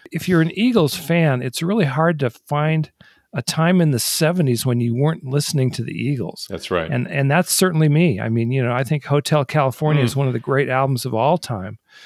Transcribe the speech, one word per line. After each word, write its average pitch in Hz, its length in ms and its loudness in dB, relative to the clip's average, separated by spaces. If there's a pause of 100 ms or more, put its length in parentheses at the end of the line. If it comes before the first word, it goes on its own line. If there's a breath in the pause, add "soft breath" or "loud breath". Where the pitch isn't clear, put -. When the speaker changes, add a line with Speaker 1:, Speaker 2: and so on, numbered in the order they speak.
(100 loud breath)
Speaker 1:
If - 180 -8
you're 180 120 4
an 165 180 0
Eagles 214 380 2
fan, 156 460 0
it's 131 200 -6
really 196 220 0
hard 156 360 0
to 127 100 0
find 151 600 -2 (420 soft breath)
a 131 100 -4
time 175 380 2
in 160 120 4
the 123 80 0
seventies 156 680 0
when 120 140 2
you 117 140 0
weren't 151 300 0
listening 139 480 0
to - 120 -6
the - 80 -8
Eagles. 120 580 -6
Speaker 2:
That's 92 200 -8
right. 82 200 0
Speaker 1:
And, 123 180 -2
and 139 220 0
that's 165 220 0
certainly 160 360 2
me. 147 300 2
I 110 100 -4
mean, 117 220 0
you 135 120 0
know, 120 100 0
I 127 120 0
think 147 200 -2
Hotel 147 400 0
California 147 580 0
Speaker 2:
Mm. 127 40 2
Speaker 1:
is 113 100 -4
one 139 100 0
of 127 60 0
the 120 80 -4
great 135 280 0
albums 131 360 0
of 123 100 -4
all 135 240 2
time. 104 400 -8 (280 loud breath)